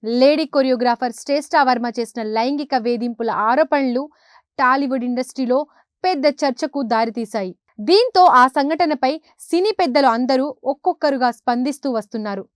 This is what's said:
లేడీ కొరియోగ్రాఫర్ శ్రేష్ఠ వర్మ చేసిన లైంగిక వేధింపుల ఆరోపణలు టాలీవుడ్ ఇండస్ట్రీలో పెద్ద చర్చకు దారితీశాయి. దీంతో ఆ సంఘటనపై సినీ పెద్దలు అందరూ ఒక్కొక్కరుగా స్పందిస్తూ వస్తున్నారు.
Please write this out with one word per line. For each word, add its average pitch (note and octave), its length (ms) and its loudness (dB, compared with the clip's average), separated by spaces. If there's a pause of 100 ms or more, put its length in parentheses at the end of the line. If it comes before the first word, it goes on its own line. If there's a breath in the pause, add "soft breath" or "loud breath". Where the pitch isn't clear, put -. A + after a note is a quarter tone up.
లేడీ C4 440 2
కొరియోగ్రాఫర్ B3 720 0
శ్రేష్ఠ D4 340 -4 (140)
వర్మ A#3+ 180 0 (100)
చేసిన A#3 240 -6 (140)
లైంగిక C#4 400 -2 (100)
వేధింపుల A#3 460 -4 (160)
ఆరోపణలు C4+ 560 0 (560 soft breath)
టాలీవుడ్ C4 500 0
ఇండస్ట్రీలో B3 500 -2 (460 soft breath)
పెద్ద D#4+ 220 0 (140)
చర్చకు C#4 400 -4 (120)
దారితీశాయి. A3+ 580 -4 (380)
దీంతో G4 340 4 (180)
ఆ B3 40 8 (120)
సంఘటనపై D4+ 540 0 (360 soft breath)
సినీ F#4 340 0
పెద్దలు C#4 360 2
అందరూ B3+ 300 0 (260)
ఒక్కొక్కరుగా C#4 680 -2
స్పందిస్తూ B3+ 580 -4
వస్తున్నారు. G#3 480 -8 (120)